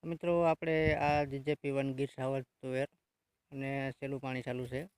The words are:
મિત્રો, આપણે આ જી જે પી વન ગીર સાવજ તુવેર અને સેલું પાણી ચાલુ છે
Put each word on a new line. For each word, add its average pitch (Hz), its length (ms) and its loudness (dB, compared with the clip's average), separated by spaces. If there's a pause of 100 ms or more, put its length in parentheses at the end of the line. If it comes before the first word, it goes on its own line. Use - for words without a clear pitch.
મિત્રો, 170 360 2
આપણે 160 520 4
આ 147 300 2
જી 139 160 -4
જે 143 160 0
પી 143 160 -4
વન 139 220 0
ગીર 135 220 -2
સાવજ 135 280 -2
તુવેર 131 440 -4 (640)
અને 135 400 -4
સેલું 135 280 -6
પાણી 131 220 -4
ચાલુ 123 260 -6
છે 135 300 -6